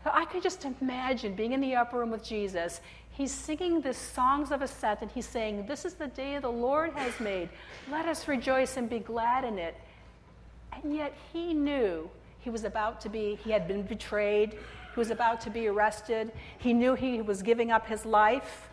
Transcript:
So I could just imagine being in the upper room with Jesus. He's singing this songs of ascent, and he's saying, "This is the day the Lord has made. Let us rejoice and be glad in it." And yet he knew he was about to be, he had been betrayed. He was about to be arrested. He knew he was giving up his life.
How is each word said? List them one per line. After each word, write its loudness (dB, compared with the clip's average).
So 0
I 4
could -4
just -2
imagine -2
being 0
in 2
the 2
upper 2
room 0
with -6
Jesus. -4
He's -2
singing 0
this -2
songs 2
of 0
ascent, -2
and -6
he's -6
saying, -4
"This -6
is -4
the -8
day -6
the -4
Lord 2
has -4
made. -2
Let -2
us -2
rejoice 2
and -2
be -2
glad 0
in -2
it." -6
And -4
yet -4
he -2
knew 2
he -6
was -4
about -2
to -6
be, -2
he -4
had 4
been -2
betrayed. 2
He -2
was 2
about 2
to -6
be 0
arrested. 2
He 4
knew 6
he 0
was 0
giving 4
up 4
his -4
life. 4